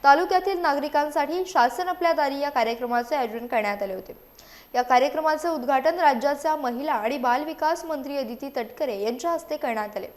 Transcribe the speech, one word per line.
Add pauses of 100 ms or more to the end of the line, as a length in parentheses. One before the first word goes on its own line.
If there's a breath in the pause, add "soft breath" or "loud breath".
तालुक्यातील
नागरिकांसाठी
शासन
आपल्या
दारी
या
कार्यक्रमाचे
आयोजन
करण्यात
आले
होते. (400 loud breath)
या
कार्यक्रमाचे
उद्घाटन
राज्याच्या
महिला
आणि
बालविकास
मंत्री
अदिती
तटकरे
यांच्या
हस्ते
करण्यात
आले.